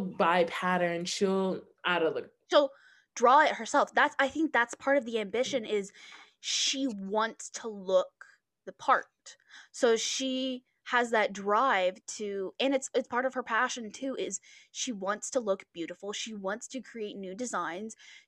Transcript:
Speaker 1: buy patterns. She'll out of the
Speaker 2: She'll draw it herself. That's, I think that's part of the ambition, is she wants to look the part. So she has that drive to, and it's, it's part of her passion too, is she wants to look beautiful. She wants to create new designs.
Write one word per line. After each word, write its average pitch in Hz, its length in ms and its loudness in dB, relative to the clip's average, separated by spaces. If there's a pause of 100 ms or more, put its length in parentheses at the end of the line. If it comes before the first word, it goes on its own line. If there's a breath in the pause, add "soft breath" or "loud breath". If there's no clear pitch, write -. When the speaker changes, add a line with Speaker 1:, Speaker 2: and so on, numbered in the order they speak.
Speaker 1:
buy 180 400 4
patterns. 175 640 0
She'll 190 540 0 (220)
out 175 180 2
of 160 120 2
the - 160 -6 (200)
Speaker 2:
She'll 294 200 6 (460 soft breath)
draw 247 240 8
it 294 120 6
herself. 226 420 0
That's, 277 240 4
I 269 100 2
think 302 240 -2
that's 240 220 0
part 277 220 2
of 262 80 2
the 226 140 -2
ambition, 220 460 -2
is 202 280 -4 (480 loud breath)
she - 460 -2
wants 214 640 -4
to - 180 -10
look 190 580 0 (400)
the 190 60 -14
part. - 640 -2 (360 loud breath)
So 233 240 4
she 262 680 -4 (200)
has 240 260 2
that 208 220 2
drive 196 720 2
to, 196 540 -8
and 269 160 2
it's, 269 200 -2
it's 254 120 0
part 247 180 -2
of 262 100 -2
her 254 80 -4
passion 233 500 -2
too, 269 240 -6
is 196 240 -6 (320 loud breath)
she - 180 -6
wants 202 400 -4
to - 80 0
look 196 340 -2
beautiful. 175 400 -10
She 220 220 -8
wants 202 340 -6
to 262 120 -10
create 214 360 -10
new 190 180 -10
designs. 202 600 -6 (320 loud breath)